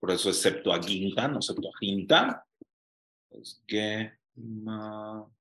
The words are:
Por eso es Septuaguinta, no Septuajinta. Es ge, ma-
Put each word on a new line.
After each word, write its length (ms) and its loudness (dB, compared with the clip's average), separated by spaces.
Por 100 -4
eso 200 4
es 100 4
Septuaguinta, 880 2
no 120 -2
Septuajinta. 1040 2
Es 360 -18
ge, 460 -2
ma- 920 -10